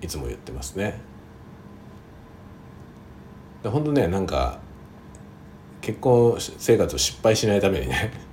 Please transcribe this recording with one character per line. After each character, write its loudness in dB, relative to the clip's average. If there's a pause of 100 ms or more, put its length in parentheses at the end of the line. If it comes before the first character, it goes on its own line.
い -8
つ -8
も -8
言 -8
っ -14
て -16
ま -10
す -12
ね。 -4 (2500)
で、 -4
ほ 0
ん 0
と 0
ね、 4
な 0
ん -2
か、 -2 (1200)
結 -6
婚 6
生 2
活 0
を -4
失 -4
敗 6
し 0
な 4
い 4
た 4
め 0
に -4
ね、 -2 (200)